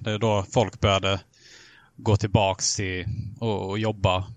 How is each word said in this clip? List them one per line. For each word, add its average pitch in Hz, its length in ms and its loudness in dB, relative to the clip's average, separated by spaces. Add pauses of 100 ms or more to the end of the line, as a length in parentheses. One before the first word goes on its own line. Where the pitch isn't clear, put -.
Det 110 100 -6
är 104 80 -2
då 104 340 2
folk 104 280 0
började 98 400 2 (760)
gå 107 200 2
tillbaks 98 600 2
till 92 300 -4 (340)
och, 98 300 -2
och 101 80 -2
jobba, 104 380 0 (200)